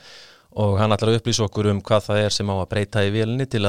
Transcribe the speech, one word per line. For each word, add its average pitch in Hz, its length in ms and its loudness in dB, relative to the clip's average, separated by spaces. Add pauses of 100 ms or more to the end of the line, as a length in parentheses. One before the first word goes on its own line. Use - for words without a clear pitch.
(580)
Og 101 220 2
hann 107 100 2
ætlar 110 240 2
að 117 80 2
upplýsa 107 240 0
okkur 104 240 0
um 101 120 0
hvað 107 260 0
það 104 180 2
er 104 60 0
sem 101 180 -2
á 98 80 -2
að 92 120 -4
breyta 104 360 0
í 101 80 0
vélinni 113 340 -2
til 117 220 -2